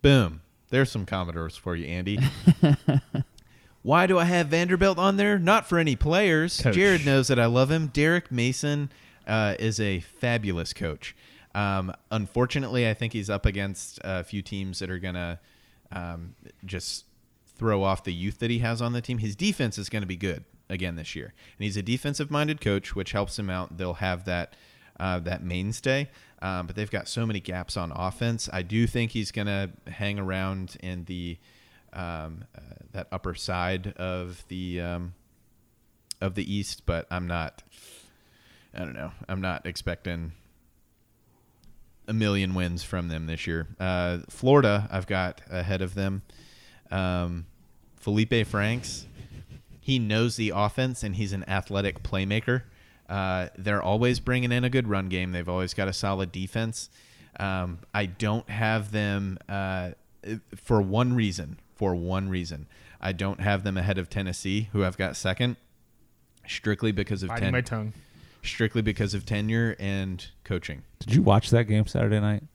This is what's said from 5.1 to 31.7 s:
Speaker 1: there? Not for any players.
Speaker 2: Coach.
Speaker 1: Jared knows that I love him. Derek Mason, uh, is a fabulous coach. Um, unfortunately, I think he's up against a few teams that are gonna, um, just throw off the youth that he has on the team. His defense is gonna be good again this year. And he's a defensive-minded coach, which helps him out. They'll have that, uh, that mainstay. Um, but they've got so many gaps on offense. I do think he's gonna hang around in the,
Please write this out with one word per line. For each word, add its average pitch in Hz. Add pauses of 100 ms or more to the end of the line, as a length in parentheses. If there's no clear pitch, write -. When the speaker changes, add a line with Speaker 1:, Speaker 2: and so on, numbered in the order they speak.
Speaker 1:
there? 208
Not 190
for 175
any 156
players. 170
Speaker 2:
Coach. 120
Speaker 1:
Jared 180
knows 135
that 131
I 117
love 127
him. 160
Derek 160
Mason, 135 (380)
uh, 104
is 110
a 101
fabulous 104
coach. - (380)
Um, 98 (160)
unfortunately, 120
I 107
think 113
he's 104
up 101
against 98
a 92
few 101
teams 95
that 92
are 92
gonna, 87 (520)
um, 87 (300)
just - (520)
throw 107
off 95
the 92
youth 92
that 117
he 117
has 117
on 120
the 120
team. 120
His 107
defense 151
is 98
gonna 107
be 92
good 87 (260)
again 90
this 80
year. 71 (320)
And 101
he's 104
a 101
defensive-minded 147
coach, 101
which 98
helps 101
him 101
out. 92
They'll 90
have 92
that, 87 (440)
uh, 90
that 87
mainstay. 110 (320)
Um, 90
but 87
they've 104
got 98
so 117
many 107
gaps 90
on 85
offense. 113
I 92
do 110
think 113
he's 110
gonna 101 (180)
hang 101
around 95
in 90
the, 87 (560)